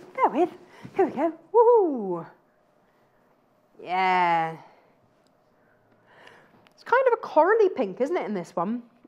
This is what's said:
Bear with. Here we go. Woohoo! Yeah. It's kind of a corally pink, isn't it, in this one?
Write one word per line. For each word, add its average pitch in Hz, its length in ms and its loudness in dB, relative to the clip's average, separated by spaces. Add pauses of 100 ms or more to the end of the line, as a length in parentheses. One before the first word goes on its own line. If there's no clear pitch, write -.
(160)
Bear 466 140 0
with. 311 200 0 (460)
Here 381 100 2
we 226 60 -2
go. 320 220 -2 (200)
Woohoo! 302 720 4 (1600)
Yeah. 170 760 0 (2250)
It's - 100 -20
kind 508 240 0
of 466 60 2
a 453 40 0
corally 381 520 2
pink, 202 300 -6
isn't 285 160 -2
it, 294 100 -4
in 202 80 -8
this 175 220 -8
one? 214 280 -6 (240)